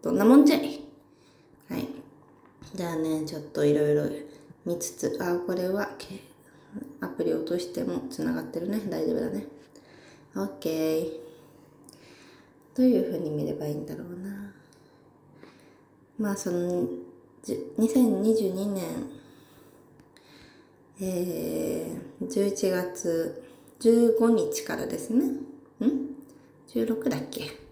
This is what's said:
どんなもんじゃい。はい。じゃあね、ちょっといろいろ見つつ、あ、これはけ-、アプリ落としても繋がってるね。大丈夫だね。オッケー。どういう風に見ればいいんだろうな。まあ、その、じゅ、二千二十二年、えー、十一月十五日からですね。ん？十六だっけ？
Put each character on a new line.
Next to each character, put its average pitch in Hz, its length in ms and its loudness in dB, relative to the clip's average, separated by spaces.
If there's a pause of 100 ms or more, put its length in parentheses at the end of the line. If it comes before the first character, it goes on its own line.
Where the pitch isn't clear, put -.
ど - 120 -2
ん 190 40 2
な 202 80 6
も 247 100 12
ん 294 120 12
じ 294 60 8
ゃ - 20 6
い。 - 260 -4 (880)
は - 80 -4
い。 - 100 -4 (880)
じ 185 100 -6
ゃ 170 100 -4
あ - 20 -4
ね、 160 320 -2
ち 165 80 -8
ょ 151 40 -8
っ 147 40 -12
と - 200 -2
い 147 80 6
ろ 147 200 4
い - 20 6
ろ 147 120 2 (600)
見 170 140 -2
つ - 120 -8
つ、 - 300 -4
あ、 175 240 0
こ 185 80 -2
れ 180 140 -2
は 196 300 -2
け-、 - 240 -14 (800)
ア - 80 -6
プ 165 160 -4
リ 160 80 0
落 160 100 -2
と 175 160 -2
し - 140 -8
て - 100 -4
も 180 260 -4
繋 160 220 -4
が 160 100 -4
っ - 40 -10
て - 160 -8
る 185 80 -6
ね。 208 200 -2
大 160 160 -2
丈 - 80 0
夫 - 60 -2
だ - 100 -2
ね。 - 160 -6 (920)
オ - 20 -6
ッ 196 80 -2 (120)
ケ 160 400 0
ー。 160 120 -4 (1600)
ど 254 80 4
う - 20 8
い 247 120 6
う - 60 2
風 - 160 -4
に 160 100 -4
見 151 160 -4
れ 147 80 -4
ば 147 140 -6
い 147 60 -4
い - 20 -4
ん 147 100 -8
だ 147 80 -10
ろ 151 120 -12
う - 20 -14 (180)
な。 202 280 -12 (1600)
ま 214 140 -2
あ、 196 60 -4
そ - 120 -6
の、 175 380 -2 (560)
じ - 100 -4
ゅ、 - 240 -6
二 220 120 4
千 214 320 4
二 220 140 4
十 196 160 2
二 196 220 -2
年、 185 100 -4 (2250)
え 160 960 -4 (240)
ー、 180 60 -6
十 202 180 2
一 196 240 0
月 180 720 -2 (360)
十 233 380 8
五 233 120 6
日 - 340 2
か - 140 -6
ら - 100 -6
で - 100 -4
す - 120 -8
ね。 240 160 4
ん？ - 200 -4 (1200)
十 226 180 -2
六 226 240 -2
だ - 80 -2
っ - 120 -6
け？ - 140 -8 (280)